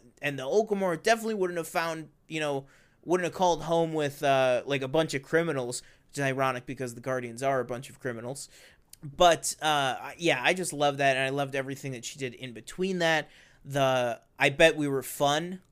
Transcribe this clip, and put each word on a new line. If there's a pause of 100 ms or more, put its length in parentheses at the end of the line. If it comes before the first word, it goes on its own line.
(220)
and
the
old
Gamora
definitely
wouldn't
have
found, (180)
you
know, (400)
wouldn't
have
called
home
with,
uh,
like,
a
bunch
of
criminals, (280)
which
is
ironic
because
the
Guardians
are
a
bunch
of
criminals. (520)
But,
uh, (360)
I,
yeah,
I
just
love
that,
and
I
loved
everything
that
she
did
in
between
that. (340)
The (180)
"I
bet
we
were
fun" (100)